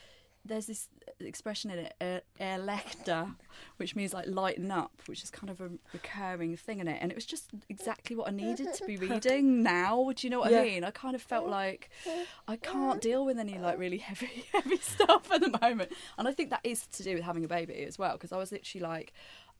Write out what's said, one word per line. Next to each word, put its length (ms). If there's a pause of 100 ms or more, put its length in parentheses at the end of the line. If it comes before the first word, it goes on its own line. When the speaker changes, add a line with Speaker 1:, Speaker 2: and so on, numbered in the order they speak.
(460)
Speaker 1:
there's 200
this 220 (320)
expression 520
in 80
it, 220
er-, 180 (180)
erleuchter, 960 (440)
which 180
means, 180
like, 140
lighten 420
up, 220 (140)
which 180
is 60
kind 200
of 100
a 100 (220)
recurring 640
thing 240
in 60
it. 140
And 100
it 60
was 100
just 240 (200)
exactly 440
what 140
I 20
needed 440
to 120
be 100
Speaker 2:
<laughs> 120
Speaker 1:
reading 560
now. 500
Do 120
you 40
know 100
what 120
Speaker 2:
Yeah. 80
Speaker 1:
I 40
mean? 200
I 80
kind 240
of 60
felt 260
like 400 (580)
I 100
can't 440
deal 240
with 140
any, 200
like, 200
really 200
heavy, 500
<laughs> 40
heavy 240
stuff 560
at 80
the 200
moment. 300 (280)
And 100
I 40
think 180
that 120
is 260
to 140
do 120
with 100
having 200
a 40
baby 360
as 140
well, 200
'cause 120
I 60
was 160
literally 340
like, 260 (480)